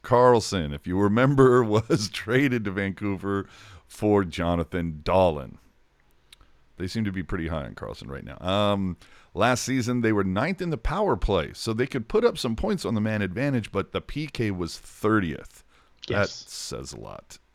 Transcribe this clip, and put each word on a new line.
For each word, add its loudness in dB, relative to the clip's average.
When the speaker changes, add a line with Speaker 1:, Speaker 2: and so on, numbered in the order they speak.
Speaker 1:
Karlsson, 4
if -14
you 0
remember, 6
<laughs> -
was 2
traded 0
to -2
Vancouver -4
for 2
Jonathan -2
Dahlen. 2
They -6
seem -2
to -2
be -4
pretty -4
high -4
on -12
Karlsson -12
right -12
now. -14
Um, 0
last 2
season, -2
they 4
were 2
ninth -2
in -4
the -2
power 0
play, 0
so -4
they -2
could -6
put 4
up 0
some -4
points -2
on -2
the 0
man -2
advantage, -2
but -4
the -4
P -8
K -4
was -6
thirtieth. -2
Speaker 2:
Yes. -2
Speaker 1:
That -20
says -10
a -14
lot. -18